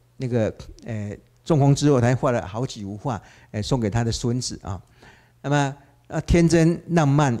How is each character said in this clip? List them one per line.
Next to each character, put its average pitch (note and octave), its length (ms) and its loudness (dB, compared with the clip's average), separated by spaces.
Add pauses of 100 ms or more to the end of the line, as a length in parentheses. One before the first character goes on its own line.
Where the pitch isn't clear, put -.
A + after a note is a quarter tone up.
(160)
那 C3 100 -6
个， A2+ 280 0 (320)
呃， G#2 280 -8 (300)
中 D#3+ 140 2
风 C#3 160 6
之 C#3+ 160 2
后， B2+ 100 4
他 A#2+ 140 4
画 C3+ 160 0
了 G#2+ 160 -2
好 A2 180 -6
几 A#2+ 200 -10
幅 G2 120 -10
画， A2+ 240 -6 (300)
呃， G#2+ 100 -6
送 B2+ 180 -2
给 G#2+ 120 0
他 A#2 120 0
的 A2+ 80 -2
孙 B2 300 -4
子 - 220 -10
啊。 - 180 -10 (640)
那 C#3 80 -6
么， C#3 260 0 (300)
呃， D#3 160 -8
天 E3+ 260 4
真 E3 320 4 (100)
浪 E3+ 160 2
漫 C#3 340 2